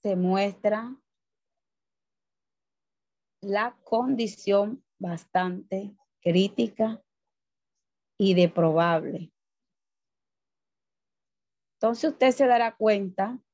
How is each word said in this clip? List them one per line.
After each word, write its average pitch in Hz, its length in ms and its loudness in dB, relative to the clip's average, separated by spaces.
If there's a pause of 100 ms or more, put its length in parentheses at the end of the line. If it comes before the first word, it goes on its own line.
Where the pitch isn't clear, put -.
se 202 140 -2
muestra 202 800 -2 (2500)
la 208 420 -4
condición 226 1000 -2 (160)
bastante 185 960 -6 (260)
crítica 208 840 0 (1160)
y 196 140 2
deplorable. 170 1000 0 (2500)
Entonces 233 360 -2
usted 262 200 2
se 269 140 2
dará 240 300 2
cuenta 208 640 -2 (140)